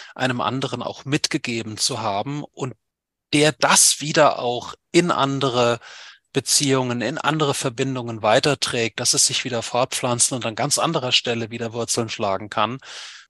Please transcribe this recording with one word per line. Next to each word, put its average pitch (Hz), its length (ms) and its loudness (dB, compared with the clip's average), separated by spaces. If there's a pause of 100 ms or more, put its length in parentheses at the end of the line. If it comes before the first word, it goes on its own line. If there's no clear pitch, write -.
(160)
einem 127 260 -2
anderen 120 400 -2
auch - 240 -8
mitgegeben 117 720 -4
zu 117 240 -2
haben 110 420 -4
und - 300 -8 (600)
der 151 180 6
das - 500 4
wieder 151 380 4
auch - 340 -4 (180)
in 170 200 4
andere 123 680 2 (540)
Beziehungen, 127 680 2
in 127 160 -2
andere 147 360 0
Verbindungen 123 720 -4
weiterträgt, 120 760 2
dass 123 140 0
es 147 140 4
sich - 180 -2
wieder 120 160 -2
fortpflanzen 123 760 0
und 120 100 -4
an 113 100 -4
ganz 127 240 0
anderer 135 320 0
Stelle 117 400 0
wieder 113 220 -6
Wurzeln 117 360 -2
schlagen 101 400 -2
kann, 113 300 -2 (500)